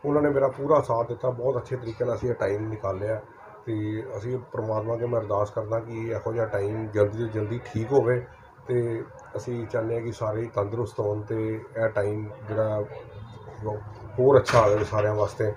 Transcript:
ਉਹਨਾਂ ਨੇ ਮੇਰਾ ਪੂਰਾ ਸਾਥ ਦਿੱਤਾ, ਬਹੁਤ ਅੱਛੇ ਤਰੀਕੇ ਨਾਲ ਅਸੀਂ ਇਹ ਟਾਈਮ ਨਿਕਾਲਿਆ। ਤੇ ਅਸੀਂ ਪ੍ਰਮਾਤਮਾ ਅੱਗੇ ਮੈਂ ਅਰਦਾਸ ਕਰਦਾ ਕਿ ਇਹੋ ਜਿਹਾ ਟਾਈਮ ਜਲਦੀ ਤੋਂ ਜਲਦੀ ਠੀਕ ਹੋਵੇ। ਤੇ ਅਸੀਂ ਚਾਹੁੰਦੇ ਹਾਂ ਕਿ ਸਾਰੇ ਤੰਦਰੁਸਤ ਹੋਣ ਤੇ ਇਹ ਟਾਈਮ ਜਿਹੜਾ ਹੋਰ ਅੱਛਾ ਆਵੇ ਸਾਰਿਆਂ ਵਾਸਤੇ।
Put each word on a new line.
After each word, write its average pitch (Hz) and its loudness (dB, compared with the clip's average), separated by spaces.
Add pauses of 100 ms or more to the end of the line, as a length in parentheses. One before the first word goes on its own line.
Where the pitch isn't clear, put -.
ਉਹਨਾਂ 147 4
ਨੇ 147 6
ਮੇਰਾ 139 4
ਪੂਰਾ 143 4
ਸਾਥ 117 0
ਦਿੱਤਾ, 120 -2
ਬਹੁਤ 123 0
ਅੱਛੇ 123 -4
ਤਰੀਕੇ 117 -4
ਨਾਲ 117 2
ਅਸੀਂ 120 -2
ਇਹ 117 2
ਟਾਈਮ 107 0
ਨਿਕਾਲਿਆ। 107 -2 (440)
ਤੇ 107 -2 (140)
ਅਸੀਂ 120 -4 (140)
ਪ੍ਰਮਾਤਮਾ 110 -2
ਅੱਗੇ 117 -2
ਮੈਂ 120 0
ਅਰਦਾਸ 104 0
ਕਰਦਾ 110 -2
ਕਿ 113 -8
ਇਹੋ 113 -4
ਜਿਹਾ 113 2
ਟਾਈਮ 107 -2
ਜਲਦੀ 104 2
ਤੋਂ 117 -2
ਜਲਦੀ 107 -2 (140)
ਠੀਕ 113 -2
ਹੋਵੇ। 123 4 (420)
ਤੇ 117 0 (340)
ਅਸੀਂ 120 -6
ਚਾਹੁੰਦੇ 113 0
ਹਾਂ 117 -2
ਕਿ 113 -6
ਸਾਰੇ 110 -4
ਤੰਦਰੁਸਤ 104 -2
ਹੋਣ 107 0
ਤੇ 110 -4 (160)
ਇਹ 113 2
ਟਾਈਮ 107 0 (220)
ਜਿਹੜਾ 107 0 (1400)
ਹੋਰ 131 10
ਅੱਛਾ 120 8
ਆਵੇ 104 6
ਸਾਰਿਆਂ 107 2
ਵਾਸਤੇ। 104 0